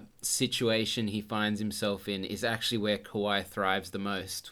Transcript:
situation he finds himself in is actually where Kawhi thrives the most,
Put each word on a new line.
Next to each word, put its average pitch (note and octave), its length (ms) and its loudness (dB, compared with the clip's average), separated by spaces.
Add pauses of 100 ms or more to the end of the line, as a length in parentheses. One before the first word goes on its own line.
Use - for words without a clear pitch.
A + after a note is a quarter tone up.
(220)
situation A2+ 880 2
he G#2+ 100 -2
finds G#2+ 400 0
himself G#2 480 -2
in G2 160 -2
is G2+ 220 -4
actually A2+ 320 0
where G#2 200 2
Kawhi G2+ 480 0
thrives F#2+ 460 2
the G2 80 -6
most, G2 520 -4